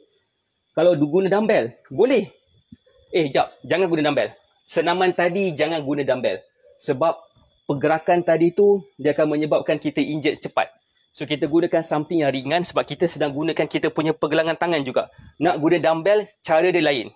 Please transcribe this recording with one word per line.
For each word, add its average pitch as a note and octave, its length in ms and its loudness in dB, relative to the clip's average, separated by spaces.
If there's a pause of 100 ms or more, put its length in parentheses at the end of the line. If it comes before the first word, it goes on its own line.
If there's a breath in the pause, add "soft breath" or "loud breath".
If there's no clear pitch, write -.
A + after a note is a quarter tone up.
(760)
Kalau F3 200 4
du-, D3 120 2
guna F#3 240 2
dumbbell, G3 400 0 (200)
boleh. G#3 360 2 (840)
Eh, D#3 200 0
jap, - 320 -2
jangan E3 240 0
guna D#3 240 0
dumbbell. A2+ 200 -2 (360)
Senaman F3 480 0
tadi F3+ 400 0
jangan D3+ 280 -2
guna C#3+ 200 -2
dumbbell. A#2+ 360 -2 (400)
Sebab D3+ 360 -2 (520)
pergerakan D#3+ 600 0
tadi E3 240 4
tu, G3+ 320 4 (160)
dia C#3+ 160 0
akan D3+ 240 0
menyebabkan D3+ 400 0
kita D3 240 -2
injured D3 360 -2
cepat. - 280 -4 (480)
So, - 80 -10
kita D3+ 240 -4
gunakan E3 320 2
something D#3 480 -2
yang C3+ 80 0
ringan D3 320 -2
sebab - 160 -2
kita D3+ 240 -2
sedang D3+ 240 -4
gunakan D#3 400 -2
kita D#3+ 160 -2
punya D#3 240 -2
pergelangan D#3+ 480 0
tangan E3+ 240 0
juga. B2 240 -2 (320 soft breath)
Nak D#3 240 0
guna E3 160 4
dumbbell, E3 480 2 (160)
cara E3 280 2
dia E3+ 120 2
lain. C#3 320 0